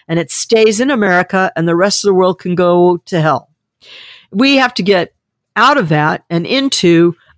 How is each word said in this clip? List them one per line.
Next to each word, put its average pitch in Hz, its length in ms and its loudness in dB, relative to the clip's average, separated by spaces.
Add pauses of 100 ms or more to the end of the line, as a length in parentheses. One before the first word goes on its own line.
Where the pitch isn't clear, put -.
and 165 100 -2
it 165 140 -4
stays 220 480 0
in 254 100 0
America 190 640 0
and 165 120 -4
the 170 80 0
rest 196 280 0
of 202 60 0
the 190 60 0
world 185 240 0
can 180 160 -6
go 175 500 2
to 170 160 -4
hell. 151 300 -2 (800)
We 269 260 0
have 254 160 0
to 185 100 -4
get 180 300 -2 (420)
out 262 220 2
of 185 120 -2
that 156 420 -2
and 170 160 -4
into 175 680 0 (220)